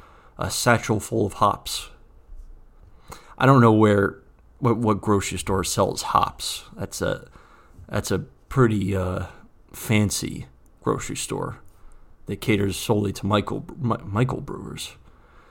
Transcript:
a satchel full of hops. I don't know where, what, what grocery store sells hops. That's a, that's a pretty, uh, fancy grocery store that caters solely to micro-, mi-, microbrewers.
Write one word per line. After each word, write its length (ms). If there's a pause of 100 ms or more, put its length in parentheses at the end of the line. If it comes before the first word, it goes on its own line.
(380)
a 120
satchel 480
full 260
of 100
hops. 560 (1500)
I 80
don't 140
know 120
where, 460 (400)
what, 200
what 220
grocery 380
store 240
sells 400
hops. 640 (120)
That's 240
a, 280 (600)
that's 220
a 100 (280)
pretty, 480
uh, 300 (460)
fancy 760 (360)
grocery 320
store 460 (680)
that 140
caters 360
solely 360
to 120
micro-, 400 (140)
mi-, 460
microbrewers. 720 (540)